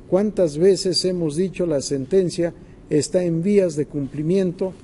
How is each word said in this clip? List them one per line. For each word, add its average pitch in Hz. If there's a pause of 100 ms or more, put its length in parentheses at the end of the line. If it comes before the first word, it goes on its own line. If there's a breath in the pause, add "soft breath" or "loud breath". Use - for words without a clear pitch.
¿Cuántas 185
veces 180
hemos 170
dicho 180
la 147
sentencia 165 (360 loud breath)
está 156
en 165
vías 190
de 147
cumplimiento 165 (100)